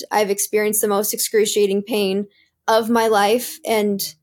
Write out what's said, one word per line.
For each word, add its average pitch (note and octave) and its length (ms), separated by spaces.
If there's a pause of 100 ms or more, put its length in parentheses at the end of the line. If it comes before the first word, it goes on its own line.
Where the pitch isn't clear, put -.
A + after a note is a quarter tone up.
(120)
I've G#3 180
experienced G#3 520
the A3 60
most G3+ 260
excruciating G#3 680
pain G3+ 460 (400)
of A3+ 220
my A3+ 180
life, A3 580
and G#3 360 (220)